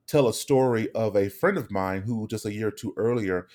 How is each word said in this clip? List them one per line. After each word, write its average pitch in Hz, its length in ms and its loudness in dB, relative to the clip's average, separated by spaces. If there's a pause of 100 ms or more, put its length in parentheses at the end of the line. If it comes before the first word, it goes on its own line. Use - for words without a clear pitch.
tell 143 200 4
a 110 60 2
story 127 600 2
of 110 240 0
a 101 120 4
friend 185 300 0
of 120 120 -8
mine 95 300 -2
who 110 260 -4
just 110 200 -6
a 104 60 -4
year 107 160 -2
or - 20 -4
two 101 260 -8
earlier 104 580 0